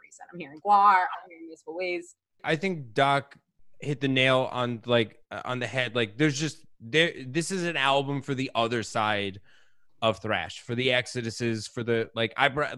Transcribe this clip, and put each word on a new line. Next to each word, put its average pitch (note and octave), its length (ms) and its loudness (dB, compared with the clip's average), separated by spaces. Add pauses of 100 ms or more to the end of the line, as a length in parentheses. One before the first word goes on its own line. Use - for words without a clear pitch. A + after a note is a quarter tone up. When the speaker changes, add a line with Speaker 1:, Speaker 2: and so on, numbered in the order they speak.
Speaker 1:
reason. - 260 -20
I'm F3 80 -14
hearing D3+ 220 -14
Gwar, G3+ 360 6
I'm F3+ 340 0
hearing E3 140 -18
Municipal D#3+ 300 -14
Waste. F3 420 -6 (260)
Speaker 2:
I D#3+ 140 0
think D3+ 360 -4
Doc C#3 440 2 (440)
hit C#3+ 220 -4
the C#3+ 60 0
nail C3 440 4
on, A#2+ 320 -4
like, A#2+ 340 2 (120)
uh, G2+ 160 -8
on B2+ 120 -4
the B2 80 -4
head. A#2+ 300 -4
Like, A2 220 -2
there's D3 200 2
just, D3+ 200 -4 (220)
there, D#3 320 0 (140)
this D#3 240 -4
is F#3+ 140 -4
an E3 140 -4
album C#3 420 2
for C#3 140 -6
the C3 200 -4
other A#2 280 0
side G2+ 580 -2 (640)
of A2 160 2
thrash, F#2+ 420 -4
for - 140 -8
the B2+ 140 0
Exoduses, A#2+ 800 -2
for - 160 -10
the, A2+ 320 -2
like, A2+ 220 -2
I C3+ 120 4
br-, C#3 160 -2 (140)